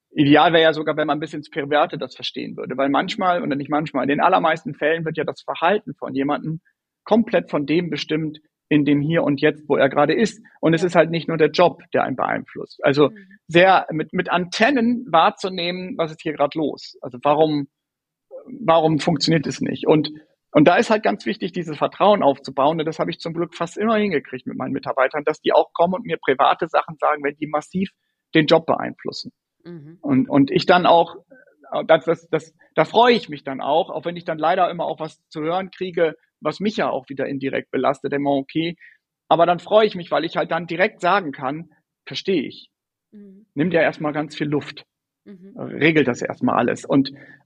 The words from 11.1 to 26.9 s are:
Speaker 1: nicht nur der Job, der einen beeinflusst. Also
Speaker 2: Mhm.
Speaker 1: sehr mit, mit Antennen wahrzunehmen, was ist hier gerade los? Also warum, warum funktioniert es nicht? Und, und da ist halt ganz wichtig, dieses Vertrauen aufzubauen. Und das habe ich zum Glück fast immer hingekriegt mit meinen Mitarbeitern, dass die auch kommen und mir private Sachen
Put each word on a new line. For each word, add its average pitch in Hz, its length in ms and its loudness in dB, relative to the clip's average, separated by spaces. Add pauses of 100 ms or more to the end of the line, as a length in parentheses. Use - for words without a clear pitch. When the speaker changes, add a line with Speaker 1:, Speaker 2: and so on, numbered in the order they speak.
Speaker 1:
nicht 165 160 -6
nur 165 100 -4
der 151 140 4
Job, 165 320 2 (100)
der 127 100 2
einen 135 120 -4
beeinflusst. - 680 -6
Also 143 260 4
Speaker 2:
Mhm. 214 80 -20 (300)
Speaker 1:
sehr 175 440 4
mit, 156 220 -6
mit 175 180 -4
Antennen 233 800 0
wahrzunehmen, 180 880 0
was 160 140 -2
ist 160 100 -18
hier 156 120 -6
gerade 143 240 -2
los? - 440 -6
Also 123 200 -12
warum, 147 460 2 (920)
warum 160 380 2
funktioniert 165 460 0
es - 160 -6
nicht? - 240 -6
Und, 156 260 4 (400)
und 151 160 6
da 180 100 6
ist 233 120 2
halt 214 140 2
ganz 202 240 -2
wichtig, 196 240 -6
dieses 160 260 -8
Vertrauen 180 460 2
aufzubauen. 139 560 0
Und 151 60 -2
das 160 120 -6
habe - 140 -4
ich - 80 -8
zum 165 140 -8
Glück 165 200 -6
fast 170 240 -8
immer 214 200 0
hingekriegt 165 500 -2
mit - 100 -10
meinen 127 160 -6
Mitarbeitern, 135 520 -2
dass 156 160 -2
die - 120 0
auch 156 200 4
kommen 175 200 0
und 180 120 -8
mir 160 120 -6
private 139 500 0
Sachen 156 300 -4